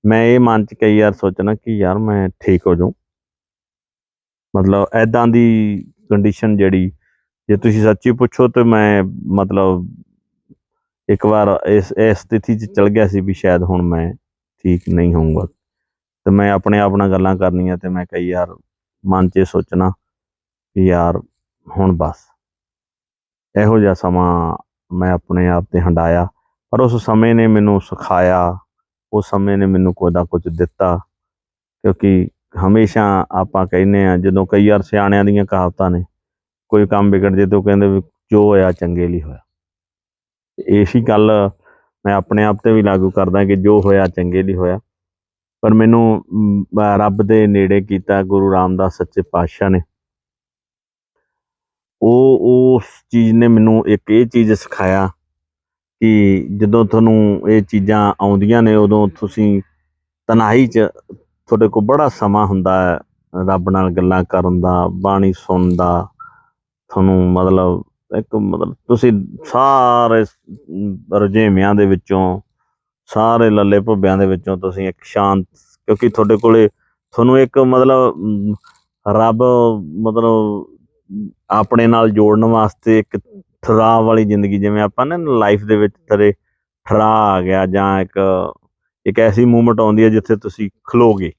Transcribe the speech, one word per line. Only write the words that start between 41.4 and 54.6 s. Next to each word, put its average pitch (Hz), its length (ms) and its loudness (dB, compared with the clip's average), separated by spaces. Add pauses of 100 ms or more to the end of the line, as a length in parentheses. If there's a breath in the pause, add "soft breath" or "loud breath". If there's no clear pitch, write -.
ਮੈਂ 101 80 0
ਆਪਣੇ 104 300 -2
ਆਪ 104 200 0
ਤੇ 117 80 2
ਵੀ 110 100 2
ਲਾਗੂ 95 280 0
ਕਰਦਾ 95 360 0
ਕਿ 98 100 0
ਜੋ 101 260 2
ਹੋਇਆ 98 260 2
ਚੰਗੇ 90 360 -4
ਲਈ 95 120 -4
ਹੋਇਆ। 90 240 -4 (840)
ਪਰ 110 120 2
ਮੈਨੂੰ, 113 580 2
ਅਮ, 101 320 -2
ਅਹ, 104 340 0
ਰੱਬ 104 260 0
ਦੇ 107 240 2
ਨੇੜੇ 98 340 2
ਕੀਤਾ, 98 420 -4
ਗੁਰੂ 98 300 0
ਰਾਮਦਾਸ 92 440 -2
ਸੱਚੇ 92 240 -6
ਪਾਤਸ਼ਾਹ 87 480 -4
ਨੇ। 92 120 2 (2250)
ਉਹ, 123 380 4 (360)
ਉਸ 113 80 -2 (280)
ਚੀਜ਼ 113 220 2
ਨੇ 117 140 4
ਮੈਨੂੰ 110 400 4
ਇੱਕ 104 240 -2
ਇਹ 117 140 4
ਚੀਜ਼ 113 280 0
ਸਿਖਾਇਆ 95 560 -2 (920)